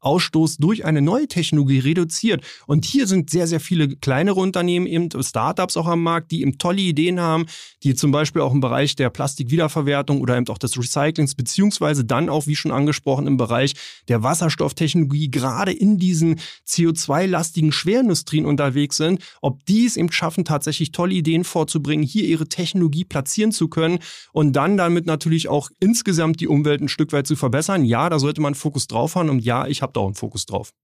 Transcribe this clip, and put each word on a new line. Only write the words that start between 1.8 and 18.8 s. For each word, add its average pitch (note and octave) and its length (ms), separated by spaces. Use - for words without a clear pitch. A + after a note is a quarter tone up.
Und D#3+ 200
hier C4+ 200
sind F#3+ 220
sehr, E3+ 180
sehr E3 140
viele D#3 280
kleinere D3 520
Unternehmen, F3+ 460
eben E3+ 240
Startups D#3+ 540
auch E3 100
am E3+ 160
Markt, E3 280
die E3 100
eben C#3 160
tolle F3+ 240
Ideen F3 400
haben, E3 240
die C#3 120
zum C#3+ 180
Beispiel D3+ 280
auch C3+ 140
im C#3+ 60
Bereich C3 360
der B2+ 140
Plastikwiederverwertung C#3+ 1120
oder B2 120
eben B2 140
auch - 80
des - 220
Recyclings, D3 560
beziehungsweise D3+ 720
dann B2 240
auch, C#3+ 160
wie D3+ 100
schon - 160
angesprochen, C#3+ 540
im C#3 100
Bereich B2 380
der A#2 140
Wasserstofftechnologie, D3+ 1080
gerade C3 400
in G#3 280
diesen E3 420
C - 220
O E3 60
zwei D#3+ 340
lastigen D#3+ 460
Schwerindustrien F3+ 720
unterwegs C#3+ 500